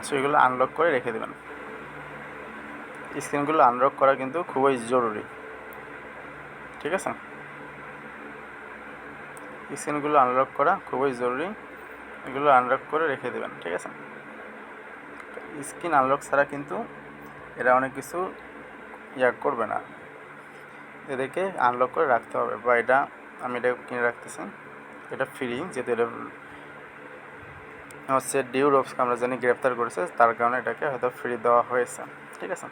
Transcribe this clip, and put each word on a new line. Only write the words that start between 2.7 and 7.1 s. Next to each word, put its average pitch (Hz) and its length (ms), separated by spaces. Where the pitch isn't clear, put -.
স্কিনগুলো 147 460
আনলক 127 320
করা 135 200
কিন্তু 131 180
খুবই 135 240
জরুরি, 110 320
ঠিক 147 180
আছে? - 120